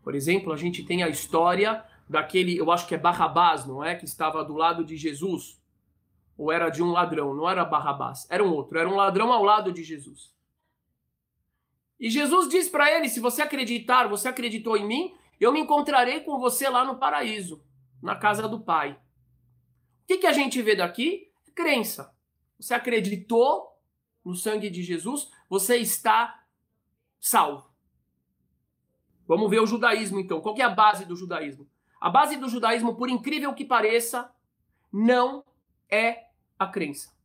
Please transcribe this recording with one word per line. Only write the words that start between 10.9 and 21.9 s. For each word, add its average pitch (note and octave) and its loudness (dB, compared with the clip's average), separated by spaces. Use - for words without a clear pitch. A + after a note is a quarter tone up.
E A3+ -4
Jesus D4 4
diz E4+ 2
pra D4 4
ele, D#4+ 2
"Se A#3 -4
você A#3+ 0
acreditar, B3 2
você G3+ -4
acreditou A3+ -2
em G#3 0
mim, D4 -4
eu A#3 6
me D4+ 2
encontrarei D4 2
com D4 -6
você B3 0
lá B3+ 2
no C4+ -6
paraíso, G#3 -4
na F#3 -4
casa G#3 0
do G#3+ -6
Pai." D3+ -2
O - -20
que F#4 0
que F#4 2
a D#4 6
gente C4 0
vê G#3+ 2
daqui? B3 -4
Crença. C4 -2